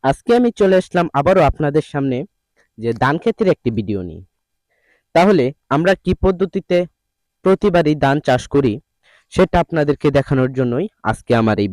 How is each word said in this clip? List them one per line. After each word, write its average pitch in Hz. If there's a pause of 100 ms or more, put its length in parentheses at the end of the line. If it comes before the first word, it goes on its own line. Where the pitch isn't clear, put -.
আজকে 135
আমি 240
চলে 190
আসলাম 180
আবারও 175
আপনাদের 147
সামনে 139 (600)
যে 113
ধান 135
ক্ষেতের 220
একটি 151
ভিডিও 101
নিয়ে। 87 (920)
তাহলে 175 (240)
আমরা 170
কি - (100)
পদ্ধতিতে 180 (680)
প্রতিবারই 175
ধান 139
চাষ 127
করি 139 (600)
সেটা 180
আপনাদেরকে 151
দেখানোর 135
জন্যই 127 (180)
আজকে -
আমার 110
এই 101